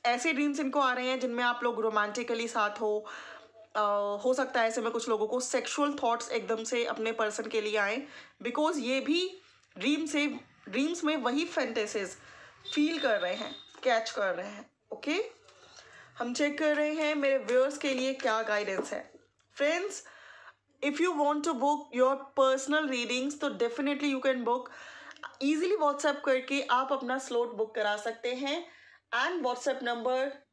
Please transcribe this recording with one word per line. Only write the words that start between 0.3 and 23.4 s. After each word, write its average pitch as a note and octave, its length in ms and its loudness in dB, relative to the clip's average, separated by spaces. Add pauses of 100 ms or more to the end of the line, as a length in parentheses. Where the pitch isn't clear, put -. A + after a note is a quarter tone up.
ड्रीम्स C#4+ 280 0
इनको C#4 200 0
आ B3+ 120 4
रहे B3+ 160 -2
हैं C4 120 0
जिनमें B3 240 0
आप A#3+ 180 2
लोग A#3 180 0
रोमांटिकली A3+ 680 0
साथ G#3+ 320 0
हो। G#3+ 260 -2 (720)
अ, G#3+ 40 2 (440)
हो B3+ 100 4
सकता C4 260 0
है A3+ 80 4
ऐसे A3+ 120 -2
में A3+ 120 -2
कुछ A#3 160 -4
लोगों G#3+ 180 2
को B3 140 -2
सेक्सुअल C#4 640 0
थॉट्स A#3 260 0
एकदम A3 340 -2
से A#3 200 0
अपने A3+ 280 -2
पर्सन G#3+ 340 -2
के A3 140 0
लिए G#3+ 160 -2
आए, G#3+ 300 0 (360)
because D4+ 360 0
ये B3+ 220 0
भी F4 400 0 (380)
ड्रीम D4 280 0
से, D4 200 0 (420)
ड्रीम्स D4 360 0
में D4+ 120 2
वही C4 280 0
फैंटेसीज A3+ 720 -2 (580)
फील D#4 240 2
कर A3+ 220 2
रहे F3+ 140 0
हैं, A3 220 -8 (280)
कैच A3+ 260 4
कर F#3+ 240 0
रहे F#3+ 140 -4
हैं। G#3 220 -14 (220)
ओके, F4+ 380 -2 (880)
हम B3 160 -2
चेक G#3 240 2
कर D4+ 180 4
रहे D4+ 180 2
हैं D4+ 200 0
मेरे C#4 240 4
व्यूअर्स B3+ 400 2
के C4+ 160 0
लिए C4 200 0
क्या A3+ 280 0
गाइडेंस G#3 500 -2
है। - 200 -8 (420)
फ्रेंड्स, E4+ 500 0 (800)
if C#4+ 100 0
you E4+ 160 2
want D4 340 2
to D#4+ 100 0
book C#4+ 240 2 (180)
your C4 200 6 (240)
personal C4+ 500 4
readings, B3+ 500 -2